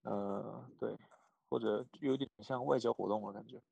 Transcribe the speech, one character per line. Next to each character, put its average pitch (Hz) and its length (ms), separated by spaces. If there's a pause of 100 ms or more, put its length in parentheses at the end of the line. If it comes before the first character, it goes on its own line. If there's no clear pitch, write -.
呃， 107 640 (140)
对， 110 180 (520)
或 127 100
者 110 260 (140)
有 135 180
点 131 100 (120)
像 123 260
外 139 140
交 117 120
活 98 160
动 104 200
的 98 60
感 110 140
觉。 120 140 (100)